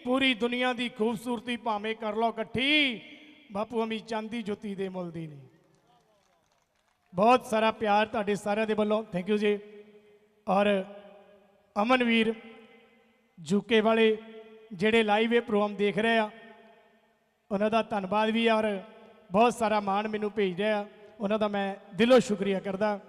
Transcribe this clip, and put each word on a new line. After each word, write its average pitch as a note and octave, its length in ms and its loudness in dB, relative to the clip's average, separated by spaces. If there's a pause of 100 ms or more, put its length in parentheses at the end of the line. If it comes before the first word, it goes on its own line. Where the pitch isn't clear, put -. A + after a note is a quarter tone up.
ਪੂਰੀ C4 300 2
ਦੁਨੀਆ B3 400 -2
ਦੀ A#3+ 160 -6
ਖੂਬਸੂਰਤੀ A#3+ 680 -4
ਭਾਵੇਂ A3 380 -4
ਕਰ G#3+ 200 -6
ਲਓ A3+ 140 0
ਇਕੱਠੀ, A#3+ 720 -2 (500)
ਬਾਪੂ A3 320 -4
ਅਮੀ A3 160 -4
ਚੰਦ A3 300 -8
ਦੀ A#3 120 -8
ਜੁੱਤੀ G3+ 340 -8
ਦੇ F#3+ 140 -6
ਮੁੱਲ F3+ 220 -10
ਦੀ E3 160 -10
ਨਹੀਂ। D3 140 -18 (1700)
ਬਹੁਤ A#3 320 4
ਸਾਰਾ A3 260 0
ਪਿਆਰ G#3+ 340 2
ਤੁਹਾਡੇ G#3 300 -2
ਸਾਰਿਆਂ G#3 320 -2
ਦੇ G#3+ 60 0
ਵੱਲੋਂ, G#3+ 300 0
thank F3+ 260 -6
you G#3+ 80 2
ਜੀ। G#3 220 0 (880)
ਔਰ G3 380 2 (960)
ਅਮਨਵੀਰ A3+ 520 4 (1120)
ਯੂਕੇ G3+ 340 2
ਵਾਲੇ A3 360 4 (560)
ਜਿਹੜੇ A3 300 2
ਲਾਈਵ A3 300 2
ਇਹ A#3 80 4
ਪ੍ਰੋਗਰਾਮ G#3 340 0
ਦੇਖ G3+ 220 0
ਰਹੇ A3+ 200 2
ਆ, G#3+ 120 0 (1200)
ਉਹਨਾਂ G#3 200 0
ਦਾ A3+ 100 2
ਧੰਨਵਾਦ G#3+ 480 -2
ਵੀ A3+ 180 2
ਆ, A3+ 80 4
ਔਰ G#3+ 260 -2 (500)
ਬਹੁਤ A3+ 220 4
ਸਾਰਾ G#3+ 260 0
ਮਾਣ G3+ 280 -2
ਮੈਨੂੰ G#3+ 240 -4
ਭੇਜ G3 300 -2
ਰਿਹਾ, G#3 240 -2 (340)
ਉਹਨਾਂ G#3 200 -2
ਦਾ G#3 80 0
ਮੈਂ G3+ 480 -6
ਦਿਲੋਂ A#3 240 8
ਸ਼ੁਕਰੀਆ G3 400 -2
ਕਰਦਾ। G3 500 -4